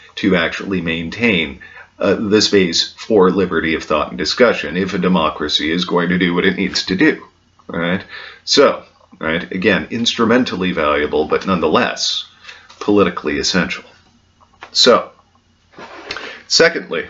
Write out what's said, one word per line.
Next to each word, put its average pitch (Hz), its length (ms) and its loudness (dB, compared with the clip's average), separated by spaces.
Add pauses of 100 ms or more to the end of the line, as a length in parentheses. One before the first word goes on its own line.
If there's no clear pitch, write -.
(160)
to 92 200 2
actually 90 440 -2
maintain, 82 800 -2 (380)
uh, 98 160 2
the 104 280 2
space 92 500 2
for 92 380 2
liberty 82 440 0
of 73 80 -4
thought 73 280 -2
and 62 80 -10
discussion 85 580 0
if 92 160 -2
a 101 60 -2
democracy 78 720 0
is 87 140 -2
going 87 240 0
to 90 80 0
do 87 160 2
what 87 100 0
it 92 120 0
needs - 280 -4
to 95 100 -4
do, 139 320 0 (420)
right? 85 360 -4 (400)
So, - 400 4 (340)
right, 80 320 -4
again, 92 400 0
instrumentally 117 800 0
valuable, 73 520 0
but - 220 -2
nonetheless 92 800 0 (540)
politically 90 580 0
essential. - 440 -2 (880)
So, - 380 4 (1400)
secondly, - 600 0